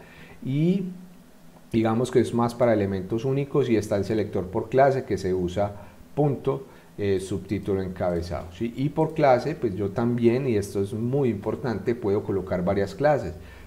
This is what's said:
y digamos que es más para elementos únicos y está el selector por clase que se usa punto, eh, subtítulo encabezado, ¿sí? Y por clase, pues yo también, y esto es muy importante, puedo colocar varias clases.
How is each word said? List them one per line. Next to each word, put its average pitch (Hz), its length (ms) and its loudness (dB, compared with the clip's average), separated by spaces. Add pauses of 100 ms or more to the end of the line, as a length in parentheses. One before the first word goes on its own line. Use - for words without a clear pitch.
(440)
y 165 400 2 (880)
digamos 113 400 2
que 127 80 6
es 110 120 2
más 117 220 2
para 117 180 4
elementos 98 520 0
únicos 135 440 0
y 113 80 4
está 101 200 0
el 98 80 0
selector 101 420 -2
por - 220 -4
clase 131 360 4
que 98 140 -2
se 92 160 -2
usa 92 560 -2 (240)
punto, 139 480 0 (340)
eh, 101 220 2
subtítulo 95 640 -2
encabezado, 87 720 -2
¿sí? 117 240 -4
Y 135 140 0
por 156 240 0
clase, 143 420 4
pues 104 180 -2
yo 98 160 -2
también, 117 560 2
y 120 80 2
esto 101 260 -2
es 101 120 -2
muy 123 360 0
importante, 110 680 -2
puedo 101 260 0
colocar 92 420 -2
varias 98 300 0
clases. 135 380 2 (340)